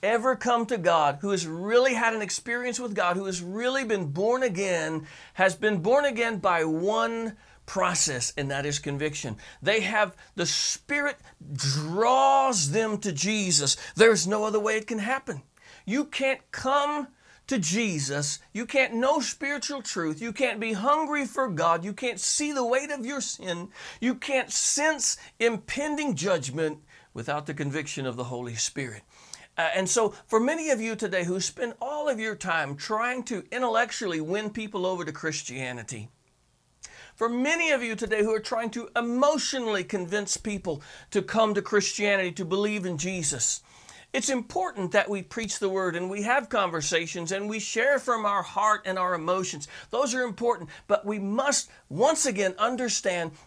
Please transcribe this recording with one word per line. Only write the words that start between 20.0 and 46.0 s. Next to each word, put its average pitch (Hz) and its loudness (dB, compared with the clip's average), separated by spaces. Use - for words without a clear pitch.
You 233 -6
can't 240 -2
be 226 -2
hungry 285 2
for 262 -2
God. 165 2
You 202 -6
can't 240 -4
see 294 0
the 269 0
weight 262 0
of 269 -4
your 269 -4
sin. 175 -6
You 240 2
can't 262 -2
sense - 0
impending 269 0
judgment 151 -2
without 147 -4
the 151 -6
conviction 143 -4
of 120 -4
the 123 -4
Holy 120 -8
Spirit. 110 -6
Uh, 165 2
and 190 0
so 214 2
for 226 4
many 311 2
of 240 2
you 220 -4
today 190 0
who 180 0
spend - -4
all 294 -4
of 247 2
your 220 -2
time 165 -2
trying 226 -2
to 208 -6
intellectually 226 0
win 196 -2
people 208 -4
over 180 -2
to 156 -8
Christianity, 123 -8
for 226 0
many 302 2
of 269 2
you 226 -2
today 214 0
who 220 2
are 220 2
trying 226 -2
to 233 -8
emotionally 240 2
convince 190 -2
people 185 -4
to 202 2
come 214 4
to 202 0
Christianity, 196 2
to 190 -6
believe 202 0
in 180 -4
Jesus, 156 -2
it's 262 0
important 247 -2
that 202 6
we 202 -2
preach 220 -6
the 202 0
word 185 0
and 180 -4